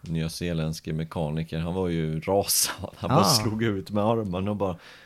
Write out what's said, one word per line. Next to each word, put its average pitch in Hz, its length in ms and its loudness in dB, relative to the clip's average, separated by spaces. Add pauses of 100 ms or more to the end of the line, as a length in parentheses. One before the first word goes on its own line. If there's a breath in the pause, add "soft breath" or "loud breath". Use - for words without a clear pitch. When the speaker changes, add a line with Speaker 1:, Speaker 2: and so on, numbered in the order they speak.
Speaker 1:
nyzeeländske 80 920 -2
mekaniker. 80 680 -4
Han 85 140 -2
var 92 160 0
ju 80 300 0
rasad. - 760 0
Han - 140 -4
Speaker 2:
Ja. 123 60 4
Speaker 1:
bara 175 100 8
slog 113 380 2
ut 98 280 -2
med 104 120 2
armarna 104 480 0
och 104 60 -2
bara, 95 180 0 (300 loud breath)